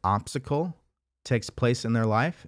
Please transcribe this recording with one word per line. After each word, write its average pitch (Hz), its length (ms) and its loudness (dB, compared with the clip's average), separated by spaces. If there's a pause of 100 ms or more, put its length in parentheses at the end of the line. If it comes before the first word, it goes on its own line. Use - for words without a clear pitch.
obstacle 143 760 -2 (440)
takes 117 240 0
place 120 340 0
in 113 80 0
their 113 140 2
life, 113 420 0